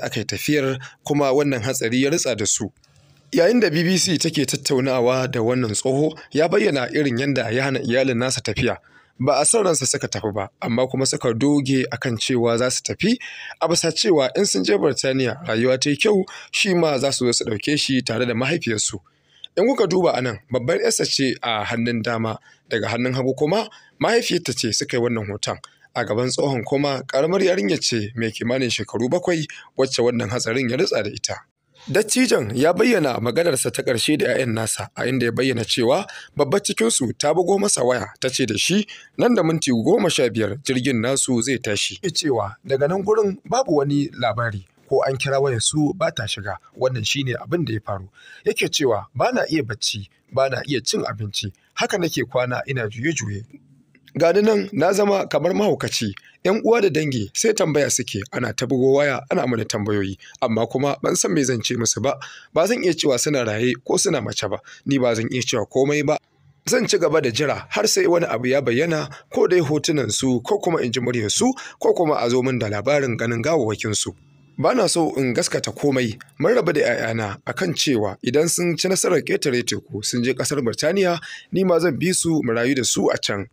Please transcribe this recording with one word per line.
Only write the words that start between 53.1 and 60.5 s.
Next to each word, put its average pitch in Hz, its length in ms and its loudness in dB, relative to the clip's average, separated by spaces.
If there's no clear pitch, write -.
Ga 165 160 4
ni 196 80 4
nan 208 300 2
na 180 220 2
zama 196 340 2
kamar 160 260 0
mahaukaci, 139 600 0
'yan 202 180 2
uwa 226 180 4
da 202 80 4
dangi 135 440 -2
sai - 200 2
tambaya 147 380 2
suke, 110 300 -4
ana 120 220 -4
ta - 120 -4
bugo 131 300 4
waya, 139 240 2
ana 170 180 0
mana 113 180 -2
tambayoyi, 101 500 -2
amma 113 260 0